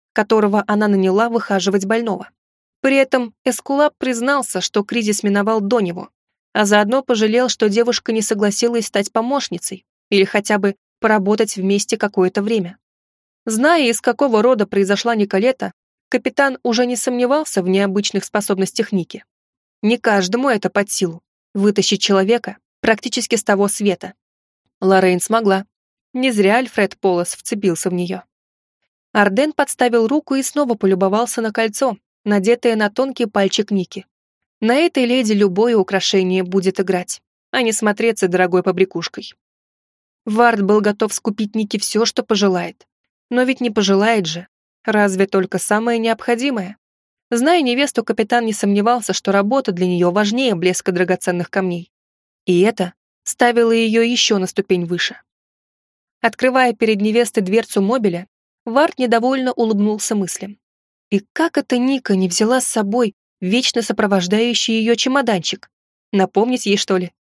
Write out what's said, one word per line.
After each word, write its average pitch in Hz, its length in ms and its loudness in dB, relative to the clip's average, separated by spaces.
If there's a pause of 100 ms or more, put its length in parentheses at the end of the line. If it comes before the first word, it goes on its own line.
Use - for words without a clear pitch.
(140)
которого 208 520 2
она 214 220 0
наняла 196 420 2
выхаживать 196 560 -2
больного. 220 460 -4 (500)
При 269 140 2
этом 262 400 0 (100)
Эскулап 277 540 0
признался, 247 640 -2
что - 220 -2
кризис 208 380 -2
миновал 202 400 0
до 214 180 0
него, 175 300 -4 (440)
а 208 120 2
заодно 208 380 2
пожалел, 233 460 0
что 214 200 0
девушка 226 420 0
не 220 120 0
согласилась 214 640 -2
стать 202 240 -4
помощницей 226 720 -4 (240)
или 196 140 4
хотя 208 340 0
бы 196 180 0 (240)
поработать 214 560 2
вместе 202 420 -2
какое-то 202 440 0
время. 202 360 -4 (680)
Зная, 277 380 2
из 233 180 0
какого 233 400 2
рода 233 240 2
произошла 202 480 0
Николета, 208 580 0 (380)
капитан - 540 0
уже 240 240 0
не 247 80 -4
сомневался 247 680 -2
в 180 80 -2
необычных 196 560 0
способностях 202 640 -2
Ники. 180 320 -6 (580)
Не 226 160 2
каждому 220 520 0
это 214 200 -2
под 202 220 -2
силу, 170 320 -6 (320)
вытащить 202 460 0
человека 202 560 0 (240)
практически 226 540 -2
с 214 80 -4
того 202 240 2
света. 202 460 -4 (640)
Лоррейн 185 400 4
смогла. 202 460 0 (480)
Не 254 180 0
зря 202 260 2
Альфред 226 400 -2
Полос 175 380 0
вцепился 196 540 -4
в 180 40 -2
неё. 180 280 -6 (920)
Арден 208 400 2
подставил 240 540 0
руку 277 280 -2
и 269 80 0
снова 262 320 -2
полюбовался 196 640 0
на 220 100 -4
кольцо, 226 460 -2 (280)
надетое 220 500 2
на 208 140 0
тонкий 254 360 -2
пальчик 202 460 -2
Ники. 190 340 -4 (540)
На 226 160 2
этой 294 300 2
леди 240 280 0
любое 202 420 2
украшение 185 680 0
будет 185 360 -2
играть, 180 420 -4 (300)
а 254 100 0
не 226 100 0
смотреться 214 560 0
дорогой 180 360 2
побрякушкой. 185 720 -4 (920)
Вард 226 360 2
был 208 200 4
готов 208 320 0
скупить 208 420 -6
Нике 214 240 -2
всё, 220 260 -2
что - 180 -2
пожелает. 185 640 -2 (420)
Но 247 140 2
ведь 262 180 -2
не 240 100 0
пожелает 202 560 2
же. 170 200 -10 (360)
Разве 202 420 2
только 196 320 -2
самое 233 400 -2
необходимое. 226 800 -2 (520)
Зная 294 320 2
невесту, 254 420 0
капитан 226 420 0
не 220 60 0
сомневался, 208 600 0
что - 180 -2
работа 208 400 2
для 180 160 -2
неё 180 240 2
важнее 214 420 0
блеска 180 380 0
драгоценных 175 580 -2
камней. 175 400 -4 (560)
И 180 140 4
это 196 340 0 (300)
ставило 233 480 2
её 226 300 2
ещё 233 360 0
на 185 100 -2
ступень 180 380 -2
выше. 170 340 -6 (1000)
Открывая 247 540 0
перед 220 280 0
невестой 220 400 0
дверцу 208 400 0
мобиля, 196 460 -2 (380)
Вард 277 340 0
недовольно 254 540 0
улыбнулся 214 600 0
мыслям. 202 460 -6 (500)
И 202 240 -4
как 320 240 -2
это 269 200 -2
Ника 254 380 0
не 185 120 0
взяла 226 320 0
с - 80 -2
собой 220 480 0 (240)
вечно 220 420 0
сопровождающий 214 960 0
её 226 180 2
чемоданчик? 240 760 -2 (400)
Напомнить 202 540 0
ей, 202 100 2
что 196 220 0
ли? 180 140 -4 (280)